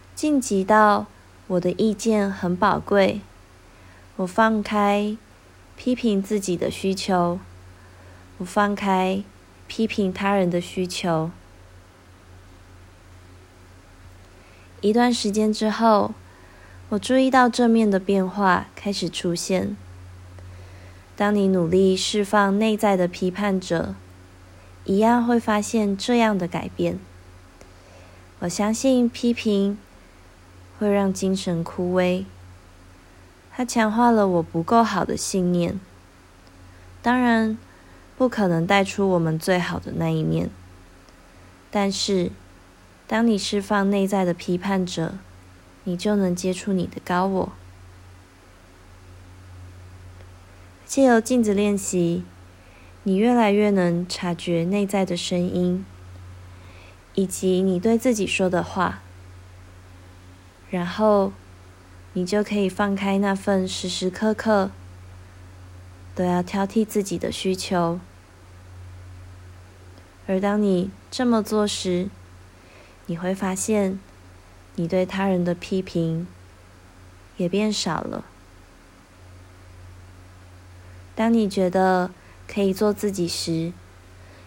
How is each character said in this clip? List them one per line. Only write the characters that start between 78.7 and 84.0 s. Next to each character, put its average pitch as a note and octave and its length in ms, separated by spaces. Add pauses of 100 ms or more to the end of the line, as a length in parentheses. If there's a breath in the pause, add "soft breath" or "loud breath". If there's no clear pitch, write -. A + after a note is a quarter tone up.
当 A3+ 160
你 A3+ 160
觉 F#3+ 220
得 F#3 400 (380 loud breath)
可 - 120
以 G3 140
做 G#3 180
自 G#3 200
己 F3+ 160
时， E3 440 (760 loud breath)